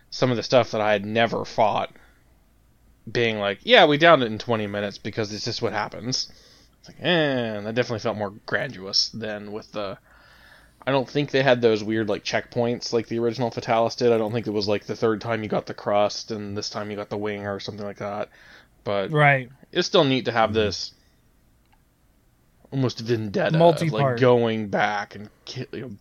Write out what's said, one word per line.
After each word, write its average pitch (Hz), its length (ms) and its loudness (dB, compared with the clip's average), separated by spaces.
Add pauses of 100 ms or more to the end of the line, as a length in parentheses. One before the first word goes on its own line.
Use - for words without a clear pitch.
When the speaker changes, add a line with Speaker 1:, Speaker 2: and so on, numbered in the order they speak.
Speaker 1:
some 127 220 0
of 120 60 0
the 104 60 -2
stuff 120 280 4
that 110 100 -2
I 107 120 4
had 101 120 0
never 110 380 0
fought, 107 500 0 (1160)
being 113 280 0
like, 101 240 -2
"Yeah, 226 220 6
we 147 120 6
downed 156 260 6
it 117 80 -2
in 107 60 -6
twenty 107 300 -2
minutes 101 300 -4
because 107 360 -6
it's 101 120 -8
just 117 160 -6
what 107 120 -2
happens." 104 580 -6 (480)
It's - 100 -20
like, - 120 -20
eh, 131 600 0
that 110 140 -6
definitely 120 240 -2
felt 107 180 -2
more 101 140 -4 (140)
grandiose 101 640 -4
than 104 440 -10
with 107 180 -14
the, 101 260 -8 (880)
I 131 60 -2
don't 135 180 0
think 143 220 -2
they 135 100 4
had 127 200 4
those 110 200 4
weird, 110 280 -2
like, 98 160 -4
checkpoints 117 640 -4
like 117 160 0
the 117 120 -4
original 117 320 0
Fatalis 117 440 0
did. 120 160 4
I 117 60 4
don't 110 160 -2
think 117 140 -4
it 107 40 -4
was, 104 160 -2
like, 104 180 0
the 107 120 -8
third 110 240 0
time 113 220 -4
you 107 60 -6
got - 160 -2
the 135 80 -10
crust 104 580 0
and 104 260 -8
this 101 120 -6
time 107 220 -8
you 101 60 -8
got 104 120 -10
the 113 80 -8
wing 104 300 -6
or 98 140 -6
something 101 240 -10
like 101 140 -12
that. 104 280 -6 (560)
But 101 280 -2
Speaker 2:
Right. 143 380 4 (220)
Speaker 1:
it's 175 160 0
still 180 160 4
neat 131 220 2
to 123 80 -2
have 113 160 4
Speaker 3:
Mm-hmm. 104 60 -2
Speaker 1:
this 104 360 0 (1800)
almost 131 260 -2
vendetta 110 480 -2
of, - 60 0
like, 160 60 4 (200)
Speaker 2:
Multi-part. 139 400 0
Speaker 1:
going 117 480 4
back 104 480 0
and 104 140 -16 (160)
ki-, - 260 -10
you 104 100 -10
know, 127 200 -12